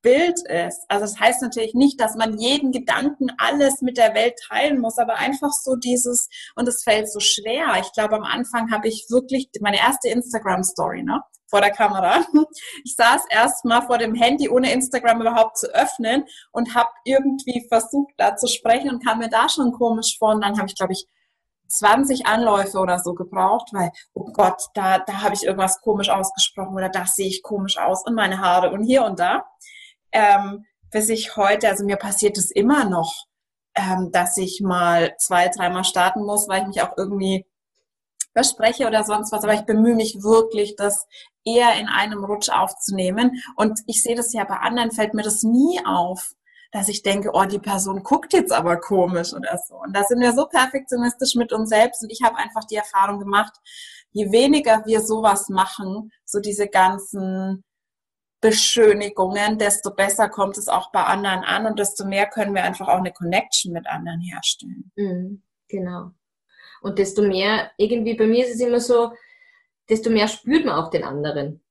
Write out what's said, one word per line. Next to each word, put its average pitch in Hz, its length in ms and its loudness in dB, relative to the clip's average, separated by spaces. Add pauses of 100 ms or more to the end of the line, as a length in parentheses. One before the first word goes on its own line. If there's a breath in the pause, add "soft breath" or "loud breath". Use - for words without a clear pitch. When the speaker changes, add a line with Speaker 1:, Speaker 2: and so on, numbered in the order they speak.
Speaker 1:
Bild 320 460 4
ist. 175 400 -4
Also 202 160 0
das 208 160 -8
heißt 254 220 2
natürlich 233 320 -4
nicht, 277 260 4
dass 220 160 0
man 220 220 -2
jeden 262 340 0
Gedanken, 254 560 -2 (100)
alles 277 440 2
mit 247 140 -2
der 220 180 4
Welt 233 200 2 (140)
teilen 262 320 0
muss, 226 180 -2
aber 226 180 0
einfach 277 360 -2
so 262 240 -2
dieses, 247 520 0 (280 loud breath)
und 240 120 -2
es - 140 -4
fällt 214 280 2
so 208 100 -8
schwer. 220 600 0
Ich 196 120 -10
glaube, 214 240 0
am 214 80 -4
Anfang 233 480 -2
habe 214 160 -2
ich - 220 -6
wirklich 262 380 0 (120)
meine 202 180 0
erste 254 300 0
Instagram-Story, 190 960 -2
ne, 226 160 -2 (280)
vor 202 120 4
der 208 100 4
Kamera. 202 600 2
<laughs> 302 140 6 (380 loud breath)
Ich 247 120 -10
saß 247 340 6
erst 240 340 2
mal 240 180 4
vor 247 140 0
dem 226 180 0
Handy, 254 360 2
ohne 254 220 4
Instagram 240 480 2
überhaupt 226 360 2
zu - 160 -6
öffnen 247 520 0 (260 loud breath)
und 233 240 -4
habe 240 140 4 (160)
irgendwie 269 640 0
versucht, 277 500 0
da 202 180 4
zu 247 120 -2
sprechen 262 420 2
und 240 160 -6
kam 226 140 0
mir 226 80 -4
da 226 200 2
schon 247 240 0
komisch 226 460 0
vor. 214 160 4
Und 214 80 0
dann 202 160 -2
habe 190 80 -2
ich, - 80 -10
glaube 190 200 -4
ich, - 120 -10 (640)
zwanzig 247 580 2
Anläufe 208 520 2
oder 180 200 2
so 175 160 -4
gebraucht, 190 580 0
weil, 180 200 -2 (220 loud breath)
oh - 180 -10
Gott, 185 300 2 (120)
da, 190 240 2
da 196 240 -6
habe 196 120 0
ich 196 100 -4
irgendwas 190 360 0
komisch 202 300 0
ausgesprochen 190 640 -2
oder 190 140 -4
da 185 180 -4
sehe 190 220 -2
ich 185 140 -6
komisch 196 360 -4
aus 175 260 0
und 240 100 -2
meine 190 260 0
Haare 180 320 2
und 202 100 -4
hier 254 220 4
und 185 160 -4
da. 185 240 0 (680 loud breath)
Ähm, 202 520 4 (240)
bis 214 180 -2
ich 220 280 -4
heute, 208 320 2
also 196 180 0
mir 202 100 0
passiert 202 400 -2
es 190 140 -2
immer 247 340 4
noch, 170 400 -4 (500)
ähm, 185 380 -2
dass 180 240 0
ich 185 240 -4
mal 175 560 2
zwei, 180 320 2
dreimal 180 360 -2
starten 190 400 0
muss, 208 240 -2
weil 190 140 0
ich 196 60 -6
mich 196 140 -4
auch - 160 -4
irgendwie 190 480 -2 (880)
verspreche 233 520 2
oder 220 180 2
sonst 214 280 -2
was. 208 120 -2
Aber 208 100 4
ich 208 80 -2
bemühe 226 320 4
mich 214 280 -2
wirklich, 220 540 2
das 202 300 -4 (400 loud breath)
eher 233 340 6
in 107 80 -6
einem 208 360 -2
Rutsch 208 260 -4
aufzunehmen. 196 920 -2 (140 loud breath)
Und 214 300 0
ich - 160 -2
sehe 233 120 0
das 233 200 -4
ja 208 100 -2
bei 196 120 -6
anderen, 233 340 -2
fällt 214 240 -2
mir 214 80 -2
das 208 200 -2
nie 254 440 4
auf, 180 460 -2 (400 soft breath)
dass 196 160 -4
ich 202 140 -4
denke, 202 300 -2
oh, 190 120 2
die 196 140 -4
Person 190 440 -4
guckt - 320 0
jetzt - 180 4
aber 170 260 2
komisch 180 540 0
oder - 340 -8
so. - 100 -20
Und 190 200 -12
da 202 80 2
sind 240 160 2
wir 240 120 4
so 285 140 2
perfektionistisch 262 880 -2
mit 233 180 0
uns 220 160 -2
selbst. 226 320 2
Und 220 80 -12
ich 226 120 -12
habe 226 140 0
einfach 214 280 -6
die 214 120 -8
Erfahrung 202 420 0
gemacht, 202 340 -4 (600 loud breath)
je 202 180 -2
weniger 240 540 4
wir 220 160 2
sowas 220 480 0
machen, 190 640 -4 (140)
so 202 120 -4
diese 208 300 -4
ganzen 190 960 -2 (880)
Beschönigungen, 208 1080 2
desto 202 360 -2
besser 196 340 0
kommt 202 300 -4
es 202 100 -10
auch - 240 -2
bei 190 120 2
anderen 196 400 -2
an 208 220 -2
und 214 120 -4
desto 202 260 -4
mehr 196 220 0
können 202 280 -4
wir 180 100 -2
einfach 190 240 -4
auch 185 100 4
eine 185 140 -4
Connection 175 600 -2
mit 165 140 -8
anderen 170 340 -8
herstellen. - 760 -10
Speaker 2:
Mhm, 190 460 -6 (260)
genau. 180 420 -10 (720 soft breath)
Und 196 160 -6
desto 196 240 0
mehr, 202 560 0
irgendwie 220 360 0
bei 220 120 2
mir 233 200 4
ist 240 100 -6
es 233 40 -4
immer 240 200 2
so, 233 320 2 (760 loud breath)
desto 220 220 0
mehr 214 180 2
spürt 285 360 0
man 202 100 0
auch 160 160 -2
den 160 140 -2
anderen. 143 680 -6